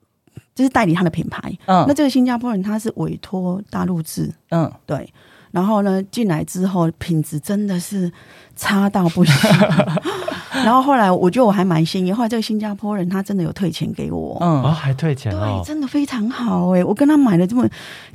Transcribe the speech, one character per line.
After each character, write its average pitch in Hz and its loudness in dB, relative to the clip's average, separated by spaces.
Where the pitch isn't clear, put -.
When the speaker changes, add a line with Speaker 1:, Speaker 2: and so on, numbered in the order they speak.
Speaker 1:
就 254 0
是 269 4
代 240 2
理 165 2
他 185 2
的 165 2
品 170 -6
牌。 - -10
Speaker 2:
嗯。 185 4
Speaker 1:
那 285 4
这 302 0
个 285 4
新 254 2
加 254 0
坡 240 -4
人 196 -2
他 214 -4
是 220 -6
委 160 -4
托 185 -4
大 180 -4
陆 175 -2
制。 156 -6
Speaker 2:
嗯。 165 0
Speaker 1:
对。 - -6
然 180 -2
后 202 2
呢， 190 0
进 233 -2
来 165 0
之 185 -2
后 170 0
品 156 -2
质 151 -8
真 208 -4
的 185 -2
是 180 -4
差 196 0
到 190 2
不 175 2
行。 143 6
<laughs> 220 2
然 220 4
后 262 6
后 269 2
来 214 4
我 185 2
觉 240 2
得 247 6
我 202 6
还 202 2
蛮 165 2
幸 185 -2
运， 180 0
后 240 -2
来 220 -2
这 240 -4
个 220 0
新 214 -4
加 208 -6
坡 208 -6
人 185 -2
他 196 -2
真 202 -6
的 185 0
有 160 -2
退 165 -4
钱 - -6
给 151 -8
我。 - -8
Speaker 2:
嗯。 151 2
Speaker 3:
哦， 135 2
还 143 -2
退 147 -2
钱 113 -6
哦。 98 -2
Speaker 1:
对， 82 -10
真 311 -8
的 277 -4
非 285 -2
常 233 -4
好 190 -2
欸， 180 4
我 196 0
跟 277 4
他 311 6
买 247 6
了 180 4
这 226 -4
么 240 4